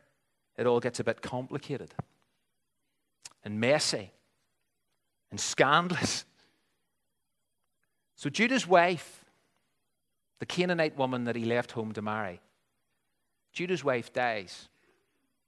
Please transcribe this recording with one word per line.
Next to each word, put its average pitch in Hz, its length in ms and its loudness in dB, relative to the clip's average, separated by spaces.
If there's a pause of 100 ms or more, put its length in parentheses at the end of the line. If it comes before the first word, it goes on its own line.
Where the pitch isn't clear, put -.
(580)
it 120 80 -4
all 120 140 4
gets 123 220 -4
a - 20 -6
bit 113 180 -2
complicated 131 720 -8 (1500)
and 107 160 -6
messy 123 520 2 (1200)
and 101 80 -8
scandalous. 156 840 2 (1900)
So - 140 -6
Judah's 220 380 0
wife, 175 580 4 (1120)
the 120 60 -8
Canaanite 170 520 0
woman 127 260 0
that 120 140 -2
he 113 80 -4
left 120 260 0
home 110 220 -6
to 107 80 -6
marry, 104 400 -6 (1120)
Judah's 170 320 -2
wife 127 260 0
dies. 113 560 -4 (800)